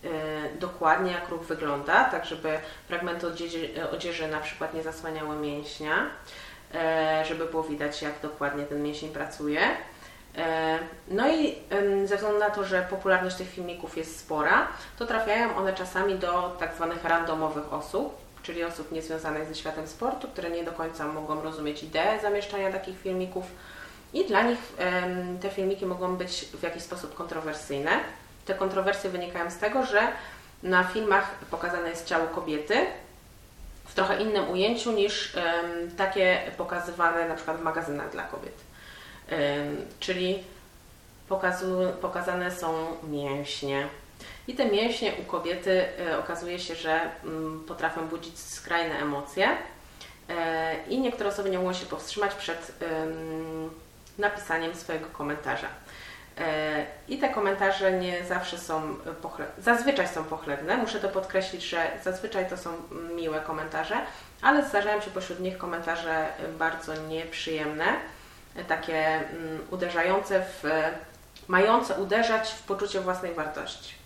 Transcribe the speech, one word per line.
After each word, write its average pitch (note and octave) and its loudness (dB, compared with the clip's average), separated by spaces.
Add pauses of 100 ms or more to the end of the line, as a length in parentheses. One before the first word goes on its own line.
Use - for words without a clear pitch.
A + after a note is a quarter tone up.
e, F3 -8 (520)
dokładnie, F3+ 4
jak F3 -4
ruch E3 -4
wygląda, D#3 4
tak F3 2
żeby D#3 -2 (280)
fragmenty F3 -2
odzieży-, E3 -4 (120)
e, - -2
odzieży E3 -4
na D#3 -2
przykład D#3 -6
nie D#3+ -4
zasłaniały D#3 -4
mięśnia, D3+ -2 (680)
e, D#3+ 4
żeby D#3+ -2
było D#3+ 0
widać, D3 -2
jak D3 -2
dokładnie C#3+ -2
ten C#3+ -2
mięsień D3 -4
pracuje. D3+ -2 (760)
E, D#3+ 2 (280)
no A#3 4
i, D4+ 4 (140)
em, G3 4
ze G3+ 4
względu G#3 2
na G#3 6
to, G#3 0
że F#3 2
popularność F#3 4
tych F#3 -8
filmików F3 -8
jest - -6
spora, D#3+ 4 (300)
to A#3 -2
trafiają A3+ 2
one F#3+ 2
czasami F#3 2
do F3+ 2
tak E3 -2
zwanych E3+ 0
randomowych D#3 2
osób, G3 -2 (260)
czyli E3+ -4
osób E3 -6
niezwiązanych D#3+ -4
ze D#3+ -8
światem D#3 -6
sportu, C4+ -2
które F3 -6
nie E3+ -2
do E3 -4
końca D#3+ -4
mogą D3+ -2
rozumieć D3+ -4
ideę F#3+ 2
zamieszczania G3+ 0
takich F#3+ -6
filmików F#3 -2 (680)
i F4 4
dla A3 6
nich, A#3+ 4 (180)
em, F3+ 0
te G3 -2
filmiki F#3+ 0
mogą F#3 0
być F3+ -4
w - -6
jakiś E3+ -4
sposób E3 -8
kontrowersyjne. D#3 -2 (540)
Te F#3+ 0
kontrowersje F#3+ 2
wynikają F3 -2
z - -10
tego, A#3 2
że G#3 6 (640)
na F3+ 6
filmach G3+ 4 (160)
pokazane E3+ -2
jest - -8
ciało E3 2
kobiety D#3 0 (1080)
w - -16
trochę F#3+ 4
innym G#3 2
ujęciu A3 4
niż, G#3 2
em, E3+ 0
takie F#3+ 6 (160)
pokazywane E3+ 2
na D#3+ 0
przykład D#3+ -2
w E3 -6
magazynach D#3 -2
dla - -6
kobiet. - -10 (600)
Em, C#3+ 0 (140)
czyli F#3 0 (840)
pokazu-, F#3 2 (100)
pokazane F3+ 0
są D#3+ -2 (160)
mięśnie. C#3+ -2 (600)
I B3 -6
te B3+ 4
mięśnie A3 4
u - -8
kobiety, F3+ 2 (260)
e, - 2
okazuje F3 -4
się, E3 -6
że, D#3+ 2 (220)
mm, D#3+ -4
potrafią D#3+ -2
budzić E3 -8
skrajne E3 -2
emocje, D3 2 (800)
e, D#3+ 0 (120)
i B3+ 0
niektóre A#3 0
osoby G3 0
nie F#3 2
mogą F#3 2
się F3+ -4
powstrzymać G3+ -2
przed, - -6 (100)
em, D#3+ -4 (480)
napisaniem E3+ 0
swojego D#3+ -4
komentarza. D3 -4 (720)
E, D#3 0 (220)
i C#4+ -4
te C#4 2
komentarze G3 4
nie F3+ 0
zawsze F3+ -2
są D#3 -2 (260)
pochle-, D#3 -6 (120)
zazwyczaj A#3 6
są D#3 -2
pochlebne. D#3 0
Muszę A3 0
to G3 0
podkreślić, F#3+ 0
że E3 0 (120)
zazwyczaj F#3 0
to F3+ -4
są F3 -6 (460)
miłe D#3+ 0
komentarze, D#3 -2 (460)
ale C#4+ 8
zdarzają G#3 2
się F#3+ -6
pośród F3+ -6
nich F#3 -2
komentarze E3 0 (320)
bardzo D#3+ -2
nieprzyjemne, D#3 -2 (800)
takie, D#3+ 2
mm, D#3+ 0 (120)
uderzające F#3 2
w, - -10 (840)
mające G3+ 6
uderzać A3 4
w - -8
poczucie G3 0
własnej F3+ -2
wartości. - -6 (100)